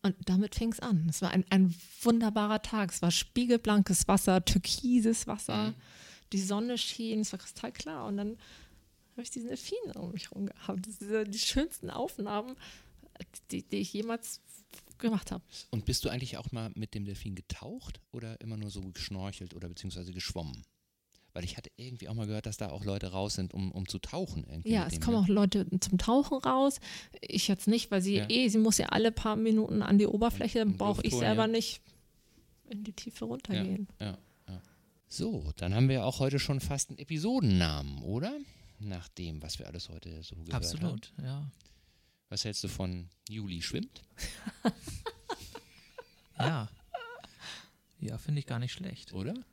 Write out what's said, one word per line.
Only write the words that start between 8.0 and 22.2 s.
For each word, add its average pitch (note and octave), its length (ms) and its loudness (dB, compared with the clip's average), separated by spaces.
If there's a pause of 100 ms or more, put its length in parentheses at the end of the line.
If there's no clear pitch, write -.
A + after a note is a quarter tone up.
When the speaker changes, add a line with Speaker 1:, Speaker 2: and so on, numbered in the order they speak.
Speaker 1:
Und G3+ 120 -4
dann G#3 180 -4 (760)
habe A#3+ 100 -10
ich B3 80 -10
diesen A#3+ 180 -8
Delfin G#4 460 -6
um F3 180 -8
mich - 180 -10
herum G3 160 -6
gehabt. G3 400 -6
Das A3 120 -14
sind G#3 340 -2
die A3 60 -6
schönsten C4+ 500 0
Aufnahmen, A3+ 680 -4 (960)
die, F#3 100 -4
die - 140 -6
ich G3 180 -4
jemals A3+ 460 -6 (580)
gemacht A3+ 340 0
habe. F3+ 120 -10 (260)
Speaker 2:
Und A2 160 -2
bist B2+ 180 0
du - 60 2
eigentlich B2 260 -4
auch - 160 -8
mal A2+ 220 -6
mit G#2+ 200 -6
dem G#2 120 -4
Delfin G2 300 -8
getaucht - 640 -12 (100)
oder A2+ 320 -10
immer A2 160 -8
nur G#2 120 -6
so G2 100 -10 (120)
geschnorchelt F#2+ 640 -8
oder F2 140 -10
beziehungsweise F2+ 440 -8
geschwommen? E2+ 500 -6 (720)
Weil F2 100 -6
ich - 140 -6
hatte - 180 -16
irgendwie B2 320 -10
auch G#2+ 60 -6
mal A2+ 120 -2